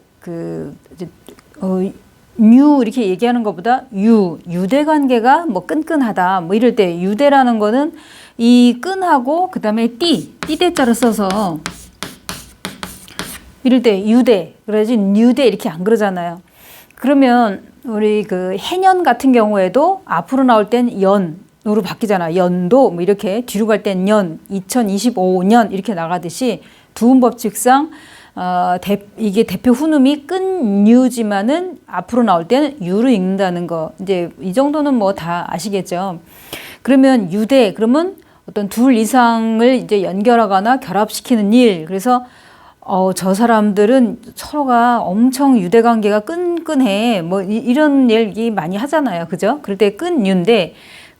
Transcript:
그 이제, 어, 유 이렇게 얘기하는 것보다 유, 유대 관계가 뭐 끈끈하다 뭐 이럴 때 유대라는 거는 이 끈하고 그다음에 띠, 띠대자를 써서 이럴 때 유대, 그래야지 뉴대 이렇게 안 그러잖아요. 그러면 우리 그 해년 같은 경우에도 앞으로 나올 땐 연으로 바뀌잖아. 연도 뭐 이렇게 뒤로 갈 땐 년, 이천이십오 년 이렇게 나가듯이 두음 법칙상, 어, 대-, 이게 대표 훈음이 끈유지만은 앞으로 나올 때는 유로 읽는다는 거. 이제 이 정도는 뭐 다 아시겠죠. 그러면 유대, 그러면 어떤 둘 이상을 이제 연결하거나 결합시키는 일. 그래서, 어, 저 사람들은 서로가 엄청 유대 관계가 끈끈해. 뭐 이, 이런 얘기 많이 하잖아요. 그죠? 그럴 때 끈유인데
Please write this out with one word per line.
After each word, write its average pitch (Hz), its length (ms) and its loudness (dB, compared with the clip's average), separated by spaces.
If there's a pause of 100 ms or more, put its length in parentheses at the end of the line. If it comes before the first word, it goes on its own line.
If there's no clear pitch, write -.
(200)
그 165 540 -10 (200)
이제, 175 120 -12 (540)
어, 185 220 -2 (580)
유 269 400 6
이렇게 226 280 -2
얘기하는 233 340 -2
것보다 226 420 -2 (100)
유, 196 440 2 (100)
유대 190 380 -2
관계가 277 580 2
뭐 214 220 -4
끈끈하다 233 760 -2
뭐 175 160 -2
이럴 233 180 2
때 175 280 0
유대라는 240 560 2
거는 247 340 0 (460)
이 240 420 6
끈하고 349 680 -2
그다음에 220 380 -2 (100)
띠, 302 420 -2
띠대자를 302 540 0
써서 208 680 -2 (2000)
이럴 247 180 4
때 208 260 0
유대, 220 460 2 (100)
그래야지 214 320 0
뉴대 226 500 2
이렇게 214 220 -2
안 170 160 -8
그러잖아요. 185 560 -2 (540)
그러면 247 760 0 (140)
우리 214 380 -2
그 185 340 -6
해년 370 460 0
같은 262 300 2
경우에도 220 720 2
앞으로 190 400 -2
나올 220 260 2
땐 233 320 0
연으로 196 800 -2
바뀌잖아. 175 540 -4
연도 180 540 2
뭐 175 120 -6
이렇게 202 420 -2
뒤로 214 220 -4
갈 208 160 0
땐 185 220 -2
년, 196 340 0 (120)
이천이십오 196 920 -2
년 208 300 2
이렇게 196 200 -6
나가듯이 175 720 -6 (320)
두음 254 240 4
법칙상, 247 720 0 (460)
어, 180 440 -2
대-, 202 280 -4 (100)
이게 214 240 0
대표 214 300 0
훈음이 294 560 0
끈유지만은 247 1600 0
앞으로 180 360 -4
나올 175 240 0
때는 277 340 -2
유로 196 280 -2
읽는다는 185 580 -2
거. 160 240 -6 (100)
이제 180 300 -4 (100)
이 185 120 -8
정도는 285 420 0
뭐 202 200 0
다 170 380 -8
아시겠죠. 180 680 -6 (600)
그러면 262 500 2
유대, 220 420 2
그러면 294 400 0 (340)
어떤 202 200 -6
둘 240 280 2
이상을 226 800 2
이제 202 300 -2
연결하거나 208 760 0
결합시키는 208 760 -2
일. 220 320 4
그래서, 233 400 -2 (600)
어, 190 280 0
저 185 200 -2
사람들은 214 840 2 (160)
서로가 240 680 -2
엄청 254 580 2
유대 180 220 2
관계가 214 380 0
끈끈해. 262 1000 -2
뭐 185 200 -4
이, 202 140 -4
이런 269 540 2
얘기 220 400 0
많이 185 260 -4
하잖아요. 220 520 -4
그죠? 208 340 -2
그럴 196 160 -8
때 202 160 2
끈유인데 196 800 0 (460)